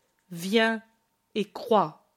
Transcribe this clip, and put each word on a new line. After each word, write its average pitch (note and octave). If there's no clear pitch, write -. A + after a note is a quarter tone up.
Viens A3
et G3+
crois, -